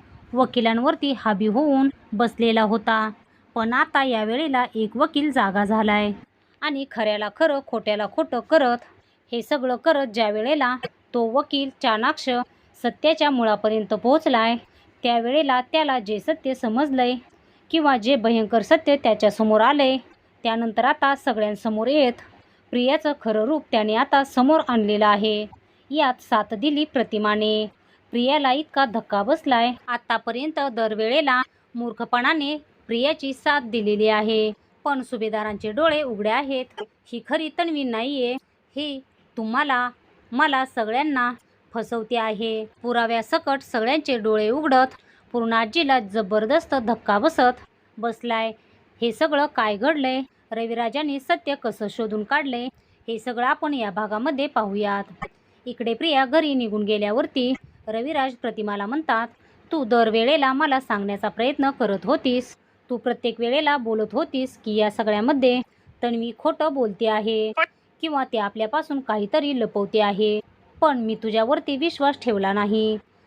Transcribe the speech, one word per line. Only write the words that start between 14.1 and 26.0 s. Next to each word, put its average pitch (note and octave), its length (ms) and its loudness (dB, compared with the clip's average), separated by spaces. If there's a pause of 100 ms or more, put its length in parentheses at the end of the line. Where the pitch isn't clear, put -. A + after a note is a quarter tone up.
त्यावेळेला B3+ 580 2 (100)
त्याला D4 280 2
जे G#3 200 -4
सत्य D4+ 340 -2
समजलंय B3+ 640 0 (560)
किंवा D4 260 4
जे A#3 180 2
भयंकर A3+ 460 2
सत्य D#4 340 4
त्याच्यासमोर G#3+ 680 4
आलंय, C4+ 340 4 (480)
त्यानंतर A3+ 420 -2
आता C#4 300 2
सगळ्यांसमोर G#3+ 720 -2
येत C4 340 2 (520)
प्रियाचं C#4 480 0
खरं G#3+ 240 0
रूप D4 260 -2
त्याने G#3+ 240 2
आता C#4 280 2
समोर C4+ 440 4
आणलेलं G#3+ 380 2
आहे. G#3 400 2 (440)
यात C4+ 320 0